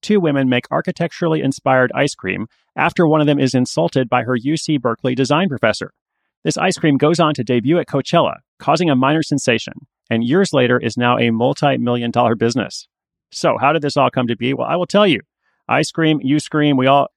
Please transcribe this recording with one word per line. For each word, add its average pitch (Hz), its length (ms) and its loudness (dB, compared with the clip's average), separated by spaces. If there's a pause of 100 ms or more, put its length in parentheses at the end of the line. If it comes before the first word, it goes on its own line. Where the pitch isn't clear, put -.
two 208 180 0
women 139 300 0
make 123 200 0
architecturally 160 720 -2
inspired 131 540 0
ice 139 180 -2
cream 95 340 -6 (280)
after 165 320 0
one 151 140 4
of 147 60 2
them 143 120 2
is 131 140 0
insulted 131 560 0
by 123 140 0
her 123 120 -2
U 139 220 -2
C 156 200 -2
Berkeley 123 380 -2
design 147 320 0
professor. 117 460 -2 (500)
This 160 140 -4
ice 175 200 -2
cream 147 200 2
goes 151 240 2
on 156 140 2
to 127 80 -6
debut 123 360 0
at - 80 -6
Coachella, 139 520 -2 (200)
causing 165 300 0
a 135 80 2
minor 147 260 2
sensation, - 500 -2 (360)
and 113 120 0
years 156 300 0
later 123 260 2
is 117 200 -4
now 123 200 2
a 120 140 2
multi-million 120 800 0
dollar 117 240 2
business. 117 540 -4 (420)
So 131 260 -2
how 131 140 2
did 160 100 0
this 143 140 -4
all 131 140 2
come 127 180 -2
to 117 80 -2
be? 123 180 -4
Well, 123 140 -4
I 143 80 -2
will 175 100 -4
tell 202 220 2
you. 143 140 0 (480)
I 147 140 2
scream, 156 380 0
you 143 200 0
scream, 147 340 0
we 127 100 2
all 139 320 4